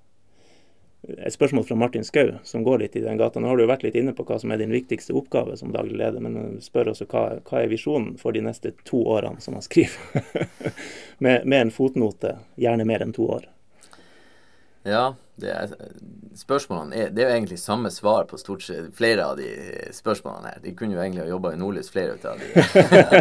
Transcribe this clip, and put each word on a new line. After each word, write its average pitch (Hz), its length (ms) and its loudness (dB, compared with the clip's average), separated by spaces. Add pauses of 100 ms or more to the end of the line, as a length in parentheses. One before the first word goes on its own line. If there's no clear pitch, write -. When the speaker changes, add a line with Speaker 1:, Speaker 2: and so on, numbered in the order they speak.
(1300)
Speaker 1:
et - 80 -4
spørsmål 135 320 2
fra 120 80 -4
Martin 113 320 0
Skau, 123 380 2
som - 180 -6
går 120 160 4
litt 107 160 -4
i 110 80 -4
den 110 160 -4
gata. 117 240 0
Nå 120 80 0
har 127 80 4
du 113 60 6
jo 113 80 6
vært 135 100 -2
litt 110 160 -2
inne 127 160 0
på - 80 -8
hva 113 160 -4
som 113 160 -4
er 107 40 -2
din 110 120 -4
viktigste 123 480 -4
oppgave 123 400 -2
som - 160 -8
daglig 107 240 -4
leder, 113 240 -2
men 113 160 -6
han 107 240 -10
spør 113 300 0
også - 180 -10
hva, 113 320 -2
hva - 160 -4
er 117 140 2
visjonen 123 500 -2
for 117 80 -2
de 110 100 -2
neste 113 300 -6 (140)
to 127 160 0 (100)
årene, 110 320 0
som - 160 -10
han 98 80 -10
skriver. - 800 0 (160)
<laughs> - 600 -10
Med, 127 240 6
med 135 140 6
en 113 100 4
fotnote, 110 680 0 (180)
gjerne 117 300 2
mer 107 160 2
enn 110 120 -4
to 117 160 0
år. 110 140 -4 (1400)
Speaker 2:
Ja, 120 320 0 (240)
det - 160 -6
er, - 160 -6 (640)
spørsmålene 87 640 -4
er, 104 120 -2
det 110 120 0
er 131 80 4
jo 120 60 4
egentlig 92 260 -4
samme 107 320 -2
svar 104 320 2
på - 120 -14
stort 98 240 -10
sett 82 320 -10
flere 113 300 2
av 69 140 -4
de 65 80 -8 (480)
spørsmålene - 560 -4
her. - 140 -16
De 95 100 -10
kunne 104 220 -4
jo 87 60 -2
egentlig 90 200 -4
ha 80 80 -6
jobbet 90 240 -4
i 85 60 -6
Nordlys, 95 340 -4
flere 76 240 -2
ut - 80 -14
av - 160 -8
de - 220 6 (560)